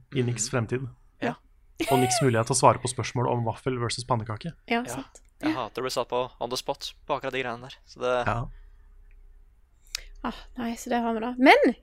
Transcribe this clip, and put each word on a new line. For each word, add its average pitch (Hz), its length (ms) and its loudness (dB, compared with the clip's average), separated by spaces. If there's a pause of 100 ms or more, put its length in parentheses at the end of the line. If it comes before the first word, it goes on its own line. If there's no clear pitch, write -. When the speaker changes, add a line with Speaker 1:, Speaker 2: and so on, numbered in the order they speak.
(140)
Speaker 1:
i 127 80 2
Nicks 120 240 -2
Speaker 2:
Mhm. 131 120 -2
Speaker 1:
fremtid. 123 300 -2 (340)
Speaker 2:
Ja. 240 120 -2 (560)
Speaker 1:
Og 131 80 6
Nicks 127 240 4
mulighet 113 240 4
til 135 80 2
å - 80 0
svare 123 160 6
på 117 100 -4
spørsmål 120 400 -2
om 120 160 0
vaffel 120 340 -2
versus 120 260 -2
pannekake. 113 480 -4 (160)
Speaker 3:
Ja, 233 140 0
Speaker 2:
Ja. - 40 -6
Speaker 3:
sant. 254 340 -10 (200)
Speaker 2:
Jeg 302 140 -2
Speaker 3:
Ja. 123 140 -4
Speaker 2:
hater 123 140 -6
å - 20 0
bli 127 60 -2
satt 123 180 -2
på 123 220 0 (100)
on 123 100 -4
the 127 60 -2
spot - 380 -6 (120)
på 143 140 -2
akkurat 135 120 -6
de 131 100 -2
greiene 120 180 -6
der, 127 140 -16 (120)
så - 140 -16
det 123 260 2
Speaker 1:
Ja. 117 200 0 (1800)
Speaker 3:
Ah, 240 100 -6 (240)
nei, 233 160 -4
så 240 160 -12
det 240 120 2
har 226 120 0
vi 214 60 -4
da. 247 180 -4
Men, 359 440 8